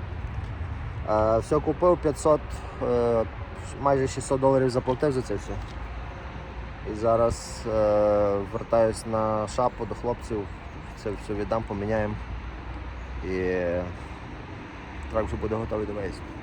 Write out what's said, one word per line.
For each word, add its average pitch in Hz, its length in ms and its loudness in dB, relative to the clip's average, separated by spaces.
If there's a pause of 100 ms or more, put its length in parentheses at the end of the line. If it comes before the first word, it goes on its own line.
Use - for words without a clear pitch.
(1120)
Е, 110 280 6
все 151 220 2
купив, 170 380 4
п'ятсот, 151 420 4 (420)
е, 120 420 4 (580)
майже 139 260 4
шістсот 131 320 0
доларів 131 300 6
заплатив 127 420 2
за 127 100 0
це 104 120 -4
все. 98 180 -6 (1400)
І - 20 -4
зараз, 113 640 2 (140)
е, 104 640 6 (160)
вертаюсь 110 540 2
на 110 420 0
шапу 120 380 0
до 104 80 -6
хлопців, 120 440 -2 (640)
це 110 80 -4 (140)
все 107 100 -4
віддам, 104 340 0
поміняємо. 107 460 0 (1080)
І 92 320 0 (1600)
трак 110 120 2
вже 113 100 -4
буде 107 180 -2
готовий 110 320 -2
до 104 60 -4
виїзду. 98 280 -4 (220)